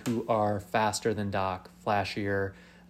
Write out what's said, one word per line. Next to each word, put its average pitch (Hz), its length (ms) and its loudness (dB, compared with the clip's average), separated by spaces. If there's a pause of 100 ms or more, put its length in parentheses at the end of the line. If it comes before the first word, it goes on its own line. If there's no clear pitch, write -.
who 120 220 -2
are 104 320 2
faster 110 540 0
than 101 160 -2
Doc, 95 400 -2 (140)
flashier, 101 680 0 (380)